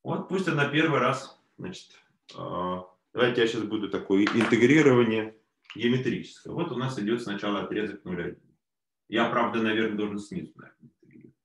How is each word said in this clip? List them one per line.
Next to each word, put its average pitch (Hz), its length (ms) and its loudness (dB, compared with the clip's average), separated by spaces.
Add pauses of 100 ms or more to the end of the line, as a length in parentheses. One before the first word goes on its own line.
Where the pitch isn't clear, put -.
Вот - 280 -6
пусть 185 180 -2
она 143 220 0
первый 147 320 2
раз, - 360 -2 (200)
значит, - 340 -14 (420)
э, 180 480 -6 (300)
давайте 120 300 2
я 113 60 4
щас 113 160 -2
буду 101 260 -4
такое 98 340 2
интегрирование 117 1120 4 (400)
геометрическое. 120 760 -2
Вот 160 180 -4
у 117 60 -6
нас 131 200 -4
идет 110 240 -2
сначала 101 420 -4
отрезок - 420 -6
нуля - 220 -6
один. - 280 -16 (540)
Я, 117 200 0
правда, 117 320 0
наверное, 110 360 0
должен 101 220 -4
снизу, - 360 -12
наверное, - 340 -20
интегрировать. - 560 -20